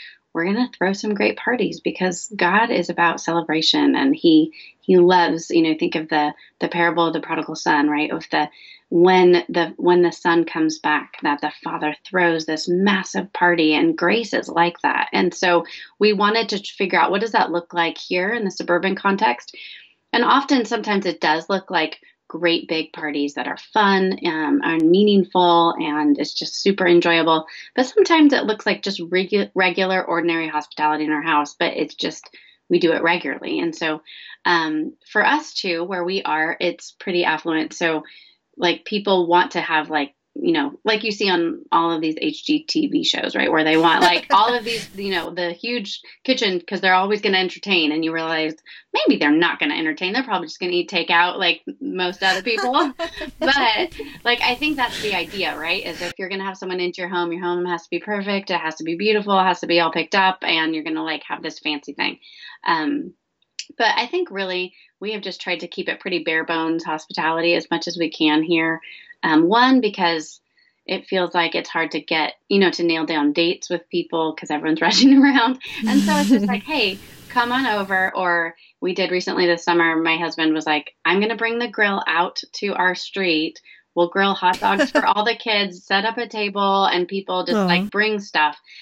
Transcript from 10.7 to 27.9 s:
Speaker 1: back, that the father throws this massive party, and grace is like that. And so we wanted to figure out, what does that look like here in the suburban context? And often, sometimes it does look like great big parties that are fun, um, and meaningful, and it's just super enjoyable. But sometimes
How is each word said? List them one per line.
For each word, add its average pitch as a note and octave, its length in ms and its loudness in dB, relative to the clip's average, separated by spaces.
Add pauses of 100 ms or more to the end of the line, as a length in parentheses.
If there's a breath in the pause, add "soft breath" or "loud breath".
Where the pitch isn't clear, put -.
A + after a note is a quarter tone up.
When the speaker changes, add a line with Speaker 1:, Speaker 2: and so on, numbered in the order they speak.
Speaker 1:
back, D3 460 -2
that D3 180 -2
the D3+ 100 -4 (120)
father D#3+ 320 -6 (100)
throws E3+ 400 0
this D#3 240 -4
massive F#3+ 640 0
party, E3+ 400 2
and D#3+ 240 2
grace G3+ 360 0
is - 140 -4
like E3+ 360 0
that. - 280 -2
And F#3+ 220 0
so F3 320 2 (340 loud breath)
we G#3+ 140 4
wanted G#3+ 360 0
to G3+ 100 -4 (140)
figure F#3 260 0
out, F3+ 100 2
what G3 120 0
does A3 100 -4
that A3+ 200 0
look E3+ 220 -6
like E3 240 -2
here F#3 340 -4
in A#3 140 -4
the F#3 60 -4
suburban F3+ 440 -2
context? - 600 -2 (580 loud breath)
And A#3 100 2
often, C4 420 2
sometimes G#3 420 -2
it E3 120 -4
does D#3+ 300 -2
look F#3+ 220 -4
like D#3 260 -2 (300 soft breath)
great E3 400 -2
big D#3+ 260 -6
parties C#3+ 400 -6
that C3 140 -8
are - 100 -8 (160)
fun, G3 500 2
um, D#3 400 0
and E3 280 2
meaningful, F3+ 880 4
and D3+ 400 0
it's D3 160 -6
just - 260 -8
super G3 240 2
enjoyable. E3 640 4 (280 loud breath)
But B3+ 120 2
sometimes D#4+ 460 6